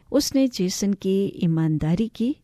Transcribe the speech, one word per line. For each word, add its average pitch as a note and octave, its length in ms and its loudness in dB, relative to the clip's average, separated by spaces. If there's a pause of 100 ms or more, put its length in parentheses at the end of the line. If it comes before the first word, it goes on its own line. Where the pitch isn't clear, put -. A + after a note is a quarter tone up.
(120)
उसने C4+ 360 2
जेसन G3+ 440 -2
की G3 340 0
ईमानदारी D#3+ 840 0
की A#3+ 360 -4